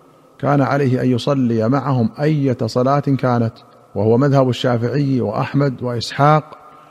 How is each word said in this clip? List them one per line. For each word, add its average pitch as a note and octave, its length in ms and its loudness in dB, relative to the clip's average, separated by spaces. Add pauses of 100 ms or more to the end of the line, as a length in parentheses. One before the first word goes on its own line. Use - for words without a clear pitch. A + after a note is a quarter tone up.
(380)
كان C#3 220 0
عليه B2+ 420 0
أن B2+ 40 0
يصلي A#2+ 640 0
معهم B2+ 420 0 (100)
أية C#3+ 360 0 (100)
صلاة C3+ 340 0
كانت"، B2 520 0 (420)
وهو A2 240 2
مذهب C#3 300 2
الشافعي B2 720 -2
وأحمد B2 600 -2
وإسحاق، C3+ 760 0 (320)